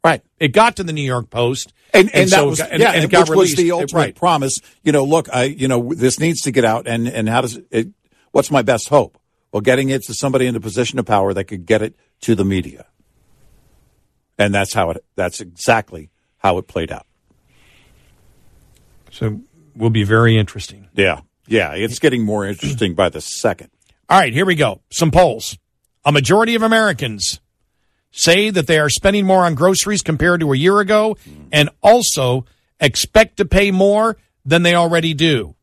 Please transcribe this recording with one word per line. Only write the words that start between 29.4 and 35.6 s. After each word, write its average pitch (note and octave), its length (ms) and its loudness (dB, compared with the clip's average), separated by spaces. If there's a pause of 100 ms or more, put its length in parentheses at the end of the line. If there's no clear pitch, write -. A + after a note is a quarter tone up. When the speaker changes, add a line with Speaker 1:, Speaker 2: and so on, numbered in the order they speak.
Speaker 2:
on E3+ 100 0
groceries F#3 480 0
compared E3+ 380 0
to D3+ 120 0
a C3+ 40 2
year F#3 240 4
ago G#3+ 360 0 (120)
Speaker 1:
Mm. - 240 -20
Speaker 2:
and D3+ 180 2 (120)
also C#3+ 600 2 (360)
expect - 580 0
to G3 60 0
pay G3 260 2
more G#3 460 2 (280)
than E3 180 2
they F3 120 2
already E3 400 0
do. C3+ 480 -2